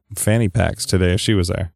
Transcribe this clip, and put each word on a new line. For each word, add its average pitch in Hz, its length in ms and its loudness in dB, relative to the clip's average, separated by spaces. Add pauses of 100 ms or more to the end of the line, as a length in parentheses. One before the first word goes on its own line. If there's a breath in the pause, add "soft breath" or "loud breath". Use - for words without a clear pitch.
(160)
fanny 110 320 0
packs - 380 -2
today 90 300 2
if - 60 -2
she 113 120 0
was 90 140 2
there. 92 280 -4